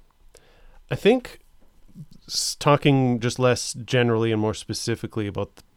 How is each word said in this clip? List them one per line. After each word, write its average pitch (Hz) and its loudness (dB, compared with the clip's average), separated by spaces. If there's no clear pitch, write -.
I 131 -4
think, 240 2
s-, - -6
talking 135 4
just 120 -4
less 123 0
generally 117 0
and 107 0
more 107 0
specifically 110 -6
about 101 -8
th-, - -20